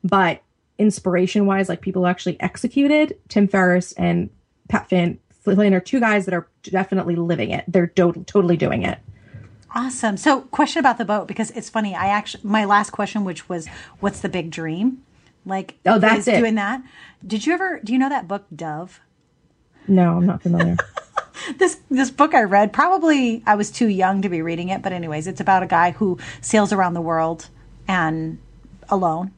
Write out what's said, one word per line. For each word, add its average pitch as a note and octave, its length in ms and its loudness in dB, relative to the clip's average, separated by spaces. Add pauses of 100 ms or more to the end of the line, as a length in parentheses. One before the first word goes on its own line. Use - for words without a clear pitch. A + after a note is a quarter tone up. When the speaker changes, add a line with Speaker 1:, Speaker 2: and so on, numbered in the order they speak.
Speaker 1:
But F#3 400 2 (360)
inspiration-wise, G3 880 0
like, E3+ 120 -8
people F#3 220 -4
who F3 60 2
actually F3+ 320 -4
executed, C#4+ 760 0 (120)
Tim G3+ 200 2
Ferriss F3+ 440 2
and - 380 -2 (380)
Pat - 200 -2
Flynn, F3 300 0 (240)
Flynn G3+ 320 2
are F#3 60 2
two C4 200 -2
guys G#3+ 240 0
that F3+ 100 -4
are E3+ 140 -6 (140)
definitely F#3 540 -2
living E3+ 340 -2
it. - 180 -6
They're F3 180 2
do-, E3+ 400 0
totally F3 300 2
doing D3+ 260 -2
it. - 160 -4 (760)
Speaker 2:
Awesome. A#3+ 420 -4
So - 260 2
question - 380 -2
about B3 180 4
the A#3 60 -2
boat, F#3+ 240 -2
because G#3+ 240 -6
it's - 160 -12
funny. G#3 260 -4
I F3 120 -4
actually, G#3 380 -4
my G#3 200 0
last G3+ 260 2
question, G#3 340 -4
which F3 240 -8
was, E3+ 200 -6 (320)
"What's G3+ 200 -2
the G3 80 -4
big E3+ 220 -6
dream?" E3+ 520 -4 (420)
Like, F#3+ 300 -8 (100)
Speaker 1:
Oh, A3 140 6
that's G#3+ 220 4
Speaker 2:
is A3+ 80 -2
Speaker 1:
it. G#3 100 4
Speaker 2:
doing A3+ 180 2
that. G#3+ 260 -4 (420)
Did G#3 220 -4
you D#4 60 2
ever, F4+ 320 -2
do G#3 80 -4
you B3+ 60 2
know C4 100 2
that C4 180 -4
book, G3 280 -8
Dove? D#3+ 460 -10 (840)
Speaker 1:
No, F3+ 300 6
I'm F3 100 2
not - 160 0
familiar. E3+ 400 2
Speaker 2:
<laughs> - 40 -4 (720)
This, E4+ 200 2 (120)
this C4 200 0
book D#4 240 2
I B3+ 80 6
read, G3+ 300 4
probably D4 720 2
I G#3+ 80 4
was G#3 160 -2
too - 160 0
young F#3+ 360 2
to G3+ 60 -2
be E3+ 140 -2
reading E3+ 280 -4
it, G3 120 -6
but F#3+ 100 -4
anyways, E3 360 -6
it's F#3 120 -10
about F#3+ 220 4
a F#3 40 -4
guy F3 260 2
who F#3 260 -2 (220)
sails G#3 320 2
around F#3 220 0
the E3+ 60 -4
world E3 500 -2 (360)
and D#3+ 520 -2 (500)
alone. F3+ 480 -2